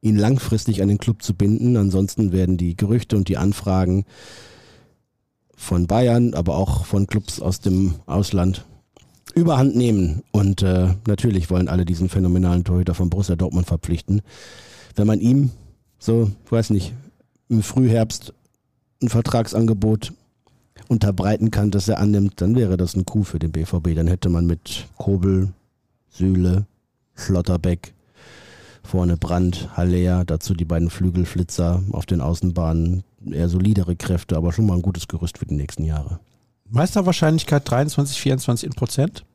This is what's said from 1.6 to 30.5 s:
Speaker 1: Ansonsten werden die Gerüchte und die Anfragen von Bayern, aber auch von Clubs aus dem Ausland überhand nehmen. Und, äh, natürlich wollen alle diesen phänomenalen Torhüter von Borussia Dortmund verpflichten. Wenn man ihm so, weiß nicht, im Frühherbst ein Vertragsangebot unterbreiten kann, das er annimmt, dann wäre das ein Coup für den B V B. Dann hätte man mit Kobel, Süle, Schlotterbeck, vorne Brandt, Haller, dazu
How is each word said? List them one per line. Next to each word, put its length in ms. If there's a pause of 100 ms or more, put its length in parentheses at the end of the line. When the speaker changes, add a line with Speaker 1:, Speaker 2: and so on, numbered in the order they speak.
Speaker 1:
Ansonsten 560
werden 240
die 180
Gerüchte 440
und 100
die 80
Anfragen 720 (1500)
von 320
Bayern, 460
aber 240
auch 300
von 200
Clubs 340
aus 200
dem 360 (100)
Ausland 580 (680)
überhand 420
nehmen. 460 (100)
Und, 300
äh, 320 (120)
natürlich 440
wollen 180
alle 160
diesen 240
phänomenalen 560
Torhüter 300
von 160
Borussia 260
Dortmund 300
verpflichten. 560 (760)
Wenn 100
man 140
ihm 300 (480)
so, 320 (180)
weiß 220
nicht, 240 (560)
im 120
Frühherbst 680 (720)
ein 80
Vertragsangebot 1040 (760)
unterbreiten 640
kann, 200
das 180
er 100
annimmt, 420
dann 160
wäre 220
das 180
ein 80
Coup 220
für 120
den 140
B 140
V 140
B. 140
Dann 140
hätte 220
man 160
mit 400 (100)
Kobel, 560 (560)
Süle, 560 (500)
Schlotterbeck, 800 (880)
vorne 360
Brandt, 580
Haller, 480
dazu 300